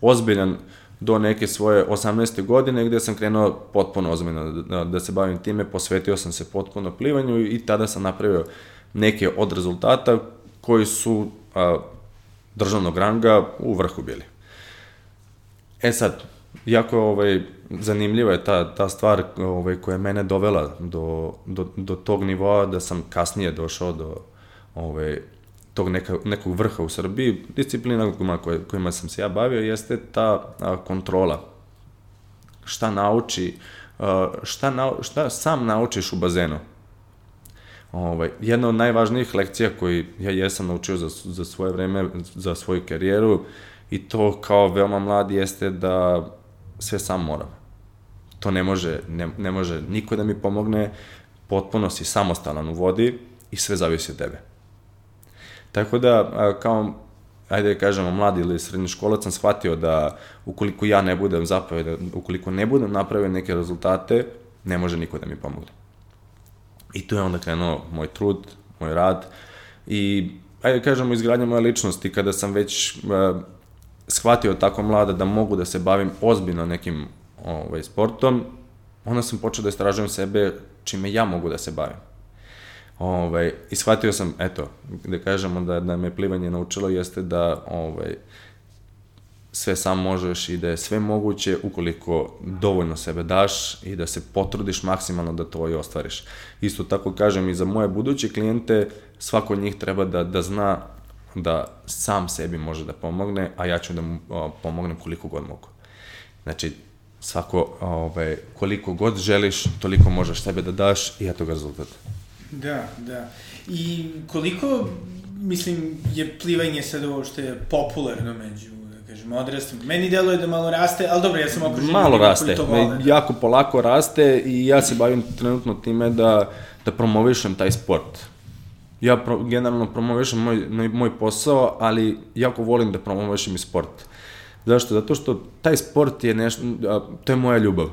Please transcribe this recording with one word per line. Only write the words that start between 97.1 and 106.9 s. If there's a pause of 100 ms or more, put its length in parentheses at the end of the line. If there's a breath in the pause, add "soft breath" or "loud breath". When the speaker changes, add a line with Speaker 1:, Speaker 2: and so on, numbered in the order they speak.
Speaker 1:
kažem
i
za
moje
buduće
klijente, (300 loud breath)
svako
od
njih
treba
da,
da
zna (580)
da (180)
sam
sebi
može
da
pomogne,
a
ja
ću
da
mu, (100)
o, (140)
pomognem
koliko
god
mogu. (760 loud breath)
Znači, (480)